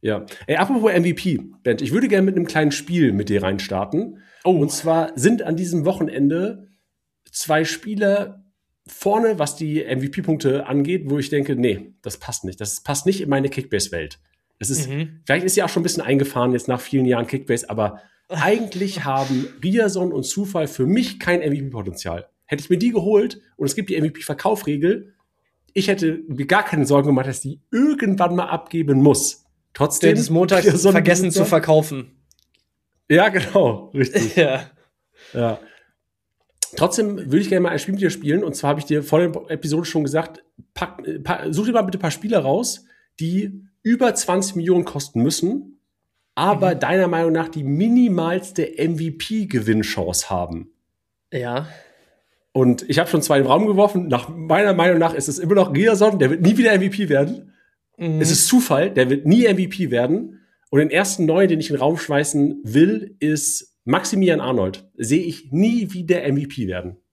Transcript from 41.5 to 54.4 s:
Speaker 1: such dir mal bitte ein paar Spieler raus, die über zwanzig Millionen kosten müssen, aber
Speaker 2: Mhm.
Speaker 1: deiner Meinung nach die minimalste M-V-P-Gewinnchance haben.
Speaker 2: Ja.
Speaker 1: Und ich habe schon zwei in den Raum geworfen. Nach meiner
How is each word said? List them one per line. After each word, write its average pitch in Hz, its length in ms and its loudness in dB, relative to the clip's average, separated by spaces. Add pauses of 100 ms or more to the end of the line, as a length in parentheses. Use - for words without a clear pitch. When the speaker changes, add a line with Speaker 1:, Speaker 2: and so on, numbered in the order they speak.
Speaker 1:
such 190 160 -2
dir 247 60 -2
mal 226 100 2
bitte 190 160 -4
ein - 40 -6
paar 160 80 -2
Spieler 208 300 -2
raus, 160 440 -2 (360)
die 190 420 -4 (200)
über 240 320 2
zwanzig 190 420 -2
Millionen 175 280 2
kosten - 380 -4
müssen, 170 580 -2 (540)
aber 185 400 2
Speaker 2:
Mhm. 135 60 -6
Speaker 1:
deiner 175 280 2
Meinung 165 240 2
nach 160 160 0
die 156 140 -8
minimalste 180 1160 0
M-V-P-Gewinnchance 127 1500 -2
haben. 87 420 -6 (640)
Speaker 2:
Ja. 127 360 -6 (840)
Speaker 1:
Und 127 380 2
ich 143 80 2
habe 170 100 2
schon 151 140 0
zwei 143 160 2
in 135 60 4
den 127 60 0
Raum 185 160 4
geworfen. 202 420 2
Nach 123 200 -2
meiner 165 460 2